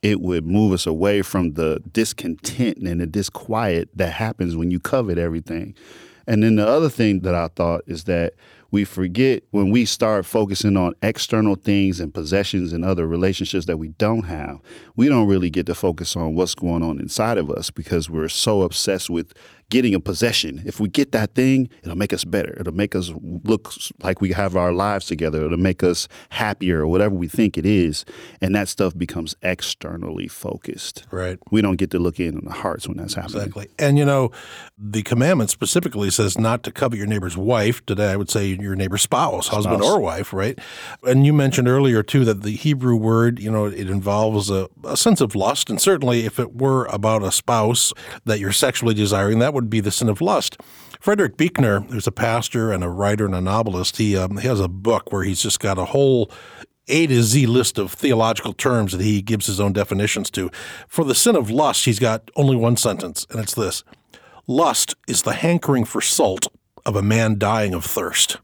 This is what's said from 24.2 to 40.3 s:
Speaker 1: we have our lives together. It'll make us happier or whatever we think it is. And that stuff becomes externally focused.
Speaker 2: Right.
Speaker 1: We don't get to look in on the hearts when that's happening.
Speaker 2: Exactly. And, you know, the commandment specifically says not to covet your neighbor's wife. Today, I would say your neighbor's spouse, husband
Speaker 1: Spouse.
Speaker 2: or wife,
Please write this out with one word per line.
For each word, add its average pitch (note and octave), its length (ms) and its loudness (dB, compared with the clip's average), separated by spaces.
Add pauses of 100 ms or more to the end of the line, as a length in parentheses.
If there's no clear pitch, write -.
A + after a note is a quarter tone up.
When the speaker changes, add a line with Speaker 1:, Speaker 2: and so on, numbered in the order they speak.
Speaker 1:
we F#2+ 120 0
have F#2+ 220 -2
our F2+ 160 2
lives G2 360 -2
together. D#2 380 -2
It'll E2 120 -2
make F2+ 240 2
us F2 260 2 (220)
happier F#2+ 520 0
or D#2 60 0
whatever G2 280 2
we F2 120 -4
think G#2+ 300 0
it E2 80 -2
is. F2+ 400 2 (340)
And F#2+ 140 0
that G2+ 140 0
stuff F#2 280 -2
becomes E2 460 -6
externally F2 840 -6
focused. - 840 -12
Speaker 2:
Right. F#2 300 -6 (100)
Speaker 1:
We G#2+ 120 4
don't F#2+ 160 2
get F2+ 140 -2
to F#2+ 60 -2
look F2 220 -2
in E2+ 180 -4
on - 80 -10
the - 60 -12
hearts - 360 -6
when - 100 -8
that's G2 180 -8
happening. G2 320 -8
Speaker 2:
Exactly. G2+ 220 -12 (100)
And, C#3+ 180 4
you D3 80 4
know, C3+ 260 2 (460)
the G#2 240 -4
commandment B2+ 480 2
specifically G#2+ 600 -2
says G2+ 260 0
not A2+ 260 2
to - 80 -8
covet A#2 280 -2
your G2+ 80 -4
neighbor's F#2 300 -4
wife. A2 480 0
Today, G2+ 260 0
I F#2 40 0
would G2+ 140 -4
say G#2 160 -2
your F#2+ 300 -4
neighbor's F#2+ 260 -2
spouse, - 460 0
husband G#2 340 0
Speaker 1:
Spouse. D3+ 140 4
Speaker 2:
or G3 40 4
wife, F#2+ 340 -4